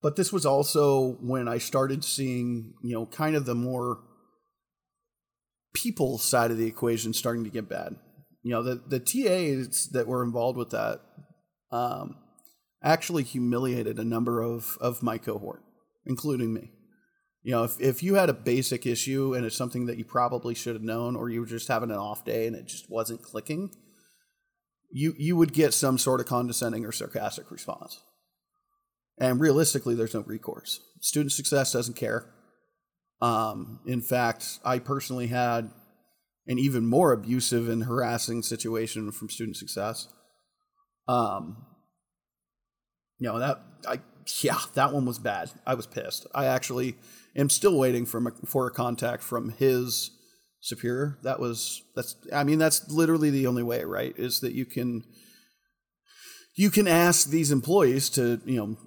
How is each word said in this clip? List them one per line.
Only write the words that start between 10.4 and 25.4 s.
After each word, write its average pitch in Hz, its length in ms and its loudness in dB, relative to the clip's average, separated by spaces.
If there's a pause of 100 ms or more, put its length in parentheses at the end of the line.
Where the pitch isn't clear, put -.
with 117 120 -6
that, 110 300 -2 (720)
um, 123 460 -4 (680)
actually 160 400 2
humiliated 120 760 0
a 110 60 -2
number 117 380 0
of, 117 380 -4
of 123 220 -2
my 117 160 -2
cohort, 104 440 -8 (420)
including 127 480 -2
me. - 200 -8 (680)
You 123 100 -4
know, 117 120 2
if, - 160 -4
if 127 220 2
you 190 120 2
had 185 160 6
a 123 40 4
basic 127 520 0
issue 135 480 0
and 123 100 -2
it's 110 120 -6
something 123 300 -4
that 117 120 -4
you 113 60 -6
probably 120 500 -2
should 120 200 -6
have 110 80 -8
known, 117 340 -2
or 117 120 -4
you 113 120 -4
were 113 60 -4
just 113 220 -8
having 117 220 0
an 107 60 -4
off 104 280 -6
day 113 220 -2
and 117 80 -4
it - 120 -14
just - 240 -14
wasn't 113 320 -6
clicking, 156 480 -8 (1200)
you, 151 260 -2
you 165 200 0
would 165 180 6